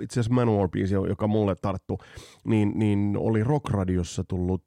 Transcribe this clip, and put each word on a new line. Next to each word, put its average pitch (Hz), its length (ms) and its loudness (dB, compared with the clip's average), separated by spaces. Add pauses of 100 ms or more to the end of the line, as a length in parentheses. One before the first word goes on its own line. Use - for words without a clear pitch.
itse 110 180 -6
asiassa 113 140 0
Manowar-biisi, 101 600 2
jo-, 95 120 0
joka 101 220 -2
mulle 104 340 2
tarttu, 95 360 -6 (480)
niin, 107 300 2
niin 101 420 2
oli 110 260 0
Rockradiossa 95 800 0
tullut 90 440 -2